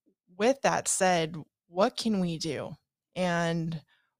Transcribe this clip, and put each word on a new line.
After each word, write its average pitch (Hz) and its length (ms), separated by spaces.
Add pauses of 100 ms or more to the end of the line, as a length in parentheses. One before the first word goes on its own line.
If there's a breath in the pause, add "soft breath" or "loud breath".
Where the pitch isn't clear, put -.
(380)
with 254 260
that 170 240
said, 175 480 (320)
what 190 300
can 214 220
we 170 200
do? 135 380 (380)
And 170 680 (360)